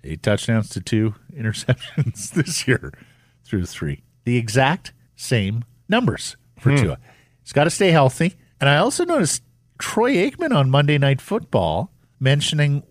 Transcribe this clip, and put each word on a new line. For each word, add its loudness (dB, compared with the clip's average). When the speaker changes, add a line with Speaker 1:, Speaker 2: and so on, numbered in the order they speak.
Speaker 1:
Eight -10
touchdowns 0
to -10
two -2
<laughs> -20
interceptions -4
this -4
year -2
through -4
three. -8
The 0
exact 0
same -2
numbers, -2
for 2
Speaker 2:
Hmm. 4
Speaker 1:
Tua. 0
He's -20
gotta 2
stay 2
healthy. 2
And 4
I 6
also 0
noticed 0
Troy 0
Aikman 0
on 2
Monday 4
Night 2
Football -2
mentioning 0